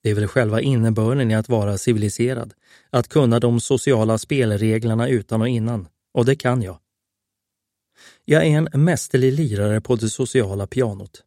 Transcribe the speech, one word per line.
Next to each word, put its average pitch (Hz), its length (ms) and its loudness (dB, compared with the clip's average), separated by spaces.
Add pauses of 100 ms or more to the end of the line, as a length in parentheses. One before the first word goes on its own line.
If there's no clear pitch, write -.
Det 113 60 0
är 104 60 0
väl 104 120 0
själva 113 340 0
innebörden 113 680 0
i 110 40 2
att 110 140 -2
vara 104 280 0
civiliserad. 113 760 -2 (360)
Att 120 180 0
kunna 117 320 2
de 120 200 2
sociala 113 580 0
spelreglerna 110 920 0
utan 110 320 -2
och 117 60 0
innan. 113 400 -4 (260)
Och 120 120 2
det 135 100 4
kan 127 260 -2
jag. 92 180 -10 (1500)
Jag 160 200 4
är 151 120 4
en 151 260 0
mästerlig 131 500 2
lirare 107 480 0
på 123 140 0
det 110 140 -4
sociala 101 580 -2
pianot. 107 600 -6